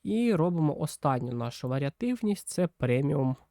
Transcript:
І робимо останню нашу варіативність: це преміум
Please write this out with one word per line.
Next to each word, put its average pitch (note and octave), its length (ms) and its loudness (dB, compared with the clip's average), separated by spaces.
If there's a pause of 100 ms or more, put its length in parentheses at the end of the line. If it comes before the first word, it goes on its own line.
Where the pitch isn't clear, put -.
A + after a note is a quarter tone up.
І A3+ 320 2
робимо D#3+ 440 2
останню C3 540 -2
нашу A#2+ 360 -6
варіативність: G3 800 -2
це F3+ 180 0
преміум C3 680 0 (140)